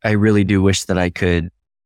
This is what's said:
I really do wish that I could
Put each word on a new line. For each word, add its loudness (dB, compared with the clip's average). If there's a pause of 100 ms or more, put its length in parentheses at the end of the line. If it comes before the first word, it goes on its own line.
I 0
really 2
do 2
wish 0
that -4
I 0
could -2 (360)